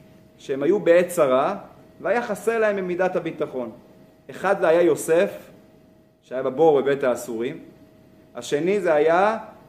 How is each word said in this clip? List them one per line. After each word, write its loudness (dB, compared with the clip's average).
שהם -6
היו 2
בעת 4
צרה, 2
והיה -2
חסר -4
להם 0
במידת -2
הביטחון. -8
אחד -2
זה 0
היה 6
יוסף, 2
שהיה -8
בבור 2
בבית -2
האסורים. -4
השני -2
זה 0
היה 2